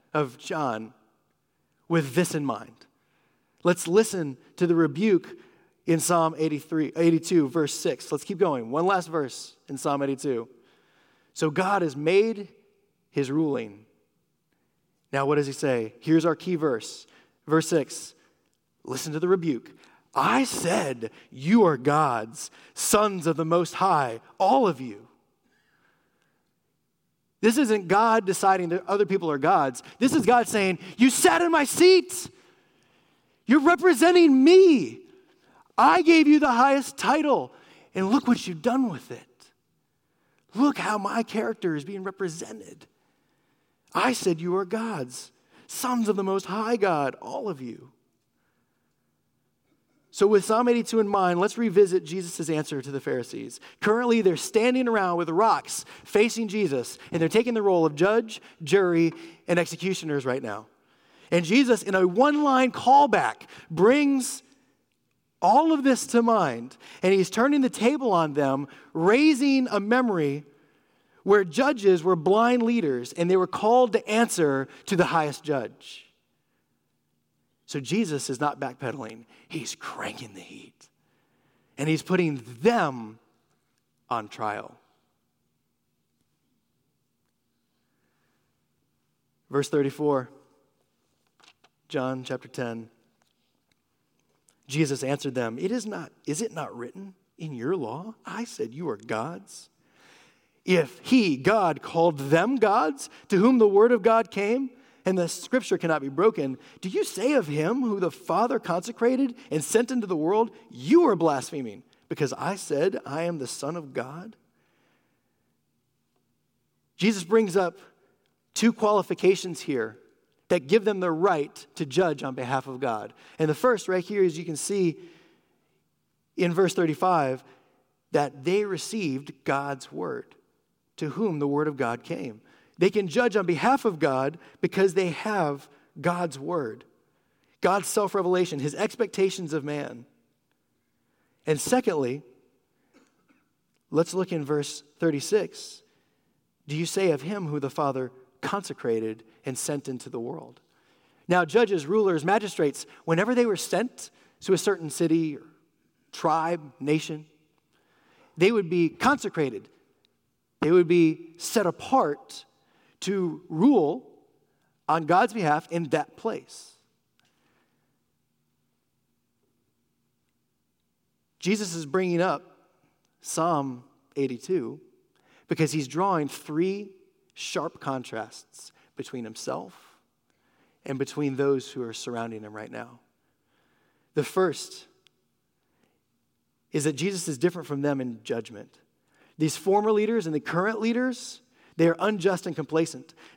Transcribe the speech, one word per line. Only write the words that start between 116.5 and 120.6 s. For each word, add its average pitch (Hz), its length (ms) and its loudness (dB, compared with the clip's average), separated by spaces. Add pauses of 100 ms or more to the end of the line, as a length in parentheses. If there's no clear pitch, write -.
Jesus 196 260 0
brings 196 320 2
up 185 240 0 (760)
two 226 180 2
qualifications 190 920 0
here 113 360 -6 (520)
that 160 180 -2